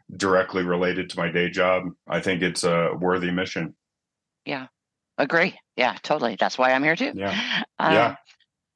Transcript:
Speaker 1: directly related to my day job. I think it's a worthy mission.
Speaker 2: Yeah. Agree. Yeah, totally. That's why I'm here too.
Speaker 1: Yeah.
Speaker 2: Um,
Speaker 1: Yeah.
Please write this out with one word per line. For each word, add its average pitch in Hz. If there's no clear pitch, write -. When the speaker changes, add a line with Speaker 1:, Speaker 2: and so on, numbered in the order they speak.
Speaker 1:
directly 92
related 90
to -
my 85
day 87
job. 92
I 85
think 87
it's 87
a 85
worthy 90
mission. 92
Speaker 2:
Yeah. 131
Agree. 165
Yeah, 113
totally. 123
That's 120
why 131
I'm 131
here 160
too. 240
Speaker 1:
Yeah. 208
Speaker 2:
Um, 160
Speaker 1:
Yeah. -